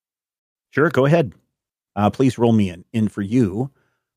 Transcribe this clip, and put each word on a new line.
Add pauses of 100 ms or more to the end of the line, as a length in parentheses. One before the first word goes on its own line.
(720)
Sure,
go
ahead. (600)
Uh,
please
roll
me
an,
in
for
you. (480)